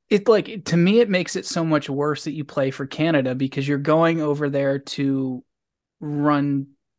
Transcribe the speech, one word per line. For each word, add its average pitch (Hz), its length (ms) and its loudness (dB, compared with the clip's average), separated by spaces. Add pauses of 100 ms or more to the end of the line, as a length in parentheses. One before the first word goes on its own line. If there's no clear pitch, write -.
It, 202 180 0
like, 214 380 2
to 170 120 0
me, 196 240 6
it 214 80 2
makes 180 260 -2
it - 100 -6
so 165 180 -4
much 156 240 0
worse 143 360 -2
that 160 100 -6
you 151 120 -8
play 135 260 -2
for 135 160 -8
Canada 143 480 0
because 135 320 -4
you're 143 100 0
going 160 440 2
over 147 280 0
there 139 300 0
to 135 640 -4 (560)
run 143 680 0 (320)